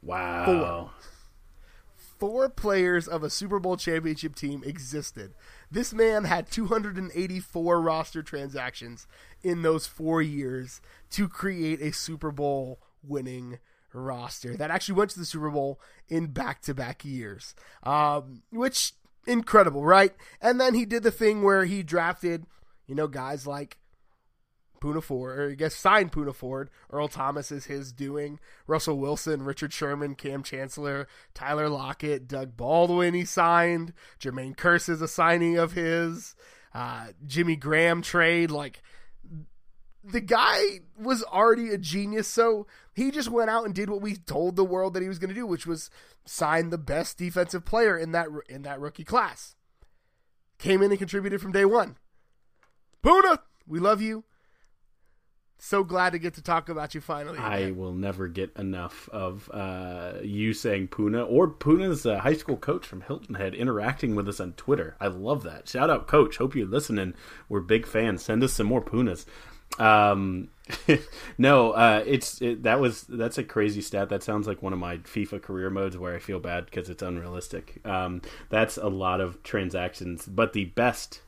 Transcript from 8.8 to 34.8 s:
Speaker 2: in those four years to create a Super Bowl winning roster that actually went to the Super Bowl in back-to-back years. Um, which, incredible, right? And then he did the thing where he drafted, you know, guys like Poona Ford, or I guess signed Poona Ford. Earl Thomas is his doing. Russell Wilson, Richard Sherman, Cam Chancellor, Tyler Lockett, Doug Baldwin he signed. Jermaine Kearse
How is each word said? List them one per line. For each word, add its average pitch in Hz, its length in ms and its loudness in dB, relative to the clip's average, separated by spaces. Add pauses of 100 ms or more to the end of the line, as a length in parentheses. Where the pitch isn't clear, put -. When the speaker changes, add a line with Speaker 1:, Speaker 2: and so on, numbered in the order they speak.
Speaker 2:
in 175 200 0
those 160 220 2
four 160 360 -2
years 131 600 -6 (300)
to 196 160 -2
create 165 540 -4
a 151 100 -4
Super 156 400 -8
Bowl 139 480 -4 (240)
winning 127 560 -8 (340)
roster 123 600 -10
that 151 160 -4
actually 185 240 -2
went 202 160 2
to - 80 -14
the 175 60 -8
Super 151 240 -4
Bowl 139 300 -2 (280)
in 165 200 -2
back-to-back 135 760 -6
years. 120 500 -12 (300)
Um, 143 680 0
which, - 440 -2 (340)
incredible, 202 560 6
right? 190 300 8 (280)
And 247 180 2
then 254 140 4
he 233 120 2
did 220 180 -2
the 220 80 4
thing 214 320 2
where 196 220 6
he 190 180 -4
drafted, 170 640 -2 (420)
you 131 80 -10
know, 151 120 -2
guys 135 380 -8
like 143 320 -10 (1000)
Poona 151 240 -4
Ford, 131 340 -6
or 143 140 -2
I 139 40 -10
guess 156 200 -2
signed 196 380 4
Poona 143 200 -2
Ford. 135 360 -8 (200)
Earl 147 200 -4
Thomas 143 420 -4
is 143 140 -10
his 139 260 -10
doing. 143 480 -8 (260)
Russell 156 320 0
Wilson, 143 460 -2
Richard 139 300 -6
Sherman, 143 420 -4
Cam 139 260 -8
Chancellor, 139 680 -8 (260)
Tyler 151 360 -2
Lockett, 139 600 -4
Doug 131 260 -8
Baldwin 175 580 4
he 180 120 0
signed. 170 680 4 (260)
Jermaine 131 360 -8
Kearse 175 340 4